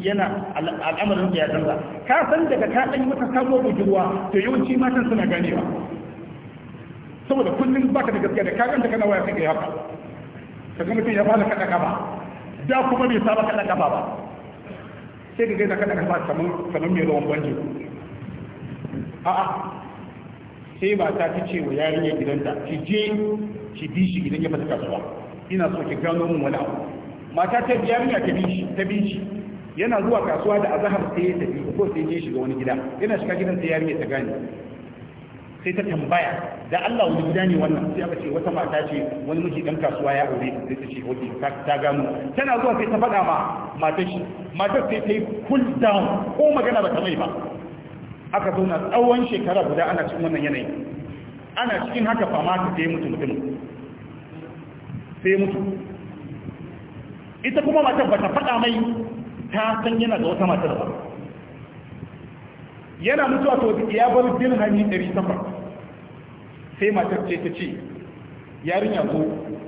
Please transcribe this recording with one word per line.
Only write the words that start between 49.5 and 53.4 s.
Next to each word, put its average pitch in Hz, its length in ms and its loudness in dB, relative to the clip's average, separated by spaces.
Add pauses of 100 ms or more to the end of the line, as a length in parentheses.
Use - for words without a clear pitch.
guda 156 240 2
ana 180 160 2
cikin 165 160 -4
wannan 160 200 0
yanayi. 135 240 -2 (880)
Ana 220 300 0
cikin 226 200 0
haka 220 240 4
fama 160 320 2
ta 180 140 0
sai 160 100 2
mutu 165 240 -2
mutumin. - 480 -2 (1600)